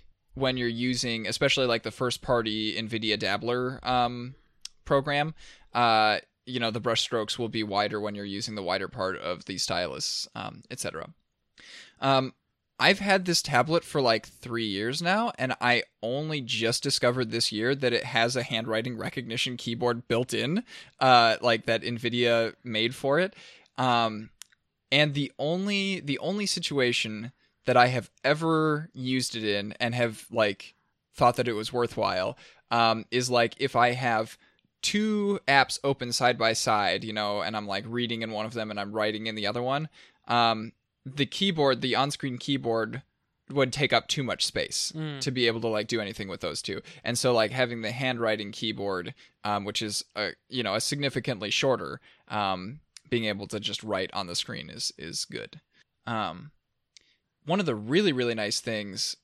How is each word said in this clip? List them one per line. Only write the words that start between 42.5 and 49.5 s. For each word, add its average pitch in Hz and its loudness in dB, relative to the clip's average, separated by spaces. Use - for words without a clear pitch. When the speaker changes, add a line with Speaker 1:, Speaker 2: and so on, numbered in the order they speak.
Speaker 1:
would 135 2
take 139 0
up 113 2
too - -2
much 107 -2
space - -2
Speaker 2:
Mm. 156 -8
Speaker 1:
to 147 0
be 123 2
able 117 2
to, 117 -2
like, 107 0
do 113 0
anything 101 -6
with 90 -8
those 76 -6
two. - -6
And 120 -2
so, 127 2
like, 110 4
having 120 -2
the 104 -4
handwriting 117 -2
keyboard, 98 -4
um, 104 -2